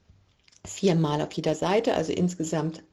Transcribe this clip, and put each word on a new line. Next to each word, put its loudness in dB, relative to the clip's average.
viermal 2
auf -6
jeder 0
Seite, 2
also -2
insgesamt -2